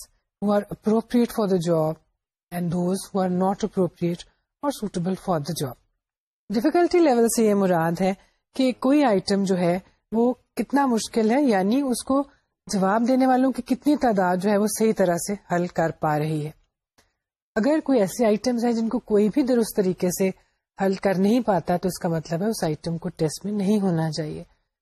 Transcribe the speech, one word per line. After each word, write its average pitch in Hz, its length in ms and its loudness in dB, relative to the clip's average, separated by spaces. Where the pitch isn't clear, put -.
who 202 120 0
are 202 100 0
appropriate 226 680 0
for 208 180 -2
the 190 100 2
job 160 240 0
and 175 160 -4
those 180 260 -2
who 190 120 0
are 185 100 0
not 185 240 0
appropriate 175 680 -4
or 285 60 0
suitable 185 340 -4
for 180 200 -4
the 147 300 -6
job. 120 80 -10
ڈیفیکلٹی 330 460 2
لیول 247 360 4
سے 226 100 2
یہ 208 100 4
مراد 175 460 0
ہے 190 120 0
کہ 262 240 2
کوئی 285 240 2
آئٹم 196 400 2
جو 190 140 0
ہے 175 220 0
وہ 240 220 2
کتنا 269 300 0
مشکل 226 460 0
ہے، 269 100 2
یعنی 220 400 2
اس 254 220 -4
کو 277 200 0
جواب 202 340 0
دینے 262 200 2
والوں 262 240 2
کی 240 100 -6
کتنی 285 340 0
تعداد 190 420 2
جو 185 120 0
ہے 208 80 2
وہ 208 100 2
صحیح 220 180 2
طرح 175 200 2
سے 196 380 -6
حل 175 120 0
کر 165 240 -2
پا 156 280 -2
رہی 156 260 -4
ہے۔ 156 60 -10
اگر 277 280 2
کوئی 269 160 2
ایسے 202 260 0
آئٹمز 226 400 0
ہیں 240 80 2
جن 226 160 -2
کو 247 100 -2
کوئی 214 340 2
بھی 294 100 2
درست 233 340 0
طریقے 185 320 0
سے 185 200 -2
حل 190 80 2
کر 196 240 -2
نہیں 202 220 4
پاتا، 180 380 0
تو 185 100 -4
اس 175 120 -6
کا 185 100 -4
مطلب 165 320 -4
ہے 208 60 -2
اس 226 160 -4
آئٹم 165 340 -4
کو 180 120 -8
ٹیسٹ - 360 -4
میں 208 80 -4
نہیں 208 280 2
ہونا 160 300 0
چاہیے۔ 160 320 -8